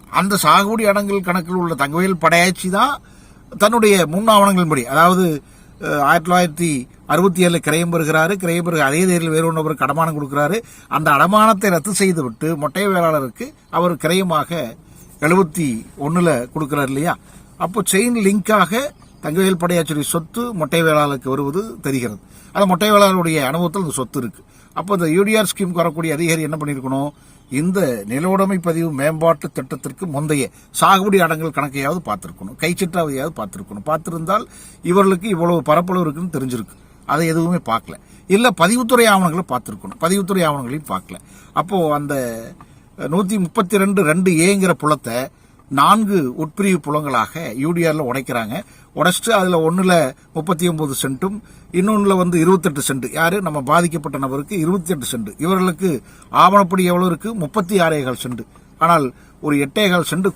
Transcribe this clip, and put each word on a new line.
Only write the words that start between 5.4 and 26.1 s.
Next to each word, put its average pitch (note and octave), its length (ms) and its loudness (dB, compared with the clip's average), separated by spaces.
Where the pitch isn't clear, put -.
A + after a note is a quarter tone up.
அஹ், D3+ 200 -2
ஆயிரத்தி D#3+ 260 2
தொள்ளாயிரத்தி E3+ 440 2
அறுபத்தி F3+ 380 2
ஏழுல E3+ 140 2
கிரயம் E3+ 340 0
பெறுகிறாரு. D#3+ 440 2
கிரயம் F3 300 -2
பெறுக D#3+ 160 0
அதே D3 180 2
தேதியில் E3+ 320 2
வேறு E3 140 2
ஒரு D#3+ 100 -2
நபருக்கு D#3 300 -2
அடமானம் D#3 300 -2
கொடுக்கிறாரு. D3 400 -2
அந்த D#3 240 -2
அடமானத்தை G3+ 580 4
ரத்து F3 240 0
செய்துவிட்டு D#3+ 640 -2
மொட்டை D3+ 300 -4
வேளாளருக்கு E3 600 -2
அவர் E3+ 320 0
கிரயமாக E3 460 0
எழுபத்தி E3 460 2
ஒண்ணுல E3 300 0
கொடுக்கிறார் C#3+ 400 -4
இல்லையா? D3+ 240 -2
அப்போ F3+ 200 -4
செயின் A#3 360 2
லிங்காக G3 440 2
தங்கவேல் F3+ 400 0
படையாச்சியுடைய D#3+ 480 0
சொத்து E3+ 320 -6
மொட்டை D#3+ 280 -2
வேளாளருக்கு C#3+ 520 0
வருவது C#3+ 280 -4
தெரிகிறது. A#2+ 400 -4
அந்த G3+ 160 2
மொட்டை F#3 220 2
வேளாளருடைய F#3+ 480 4
அனுபவத்தில் F3 360 -2
அந்த C#3 120 -6
சொத்து C3 240 -6
இருக்கு. A#2 200 -8
அப்போ F3+ 200 -6
இந்த F3 200 0
யூ F#3+ 80 4
டி G#3+ 160 0
ஆர் G3 120 0
ஸ்கீமுக்கு F3+ 300 -4
வரக்கூடிய E3 340 -2